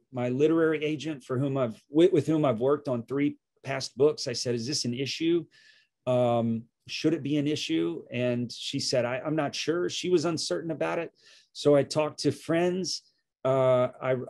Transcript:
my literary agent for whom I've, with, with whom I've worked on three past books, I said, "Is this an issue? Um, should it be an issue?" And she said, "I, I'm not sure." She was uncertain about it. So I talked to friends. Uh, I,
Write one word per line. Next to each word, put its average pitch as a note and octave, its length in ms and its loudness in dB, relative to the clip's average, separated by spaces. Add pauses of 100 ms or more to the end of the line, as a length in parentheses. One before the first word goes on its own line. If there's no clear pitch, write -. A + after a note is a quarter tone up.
(140)
my B2 160 -2
literary D#3 540 2
agent D3+ 420 -6
for B2+ 120 -4
whom C3+ 200 0
I've, A#2+ 220 -2 (100)
with, E3+ 240 6
with D#3 120 4
whom D3+ 200 2
I've A#2 160 2
worked D3 260 0
on A#2+ 160 -4
three C#3+ 340 -2 (260)
past C3+ 340 -8
books, D3+ 300 2
I B2 60 -4
said, B2 220 -2
"Is A#2 100 -4
this C#3 200 -4
an A#2+ 80 -2
issue? D#3+ 500 -2 (640)
Um, A#2+ 560 2 (240)
should - 260 -2
it D3 100 -4
be C#3+ 140 -2
an C#3+ 100 0
issue?" D#3+ 640 -2
And B2 400 -2
she - 280 -6
said, B2+ 240 0
"I, B2 220 -2
I'm D#3 100 -2
not C#3+ 180 -2
sure." F3 360 -2
She - 200 -6
was E3+ 160 4
uncertain E3 460 -4
about E3 280 -4
it. D#3 120 -8 (400)
So D3 240 4
I C#3 80 6
talked D3+ 360 -2
to C#3+ 120 2
friends. F3 680 -2 (420)
Uh, B2+ 460 4 (120)
I, C3 140 0 (140)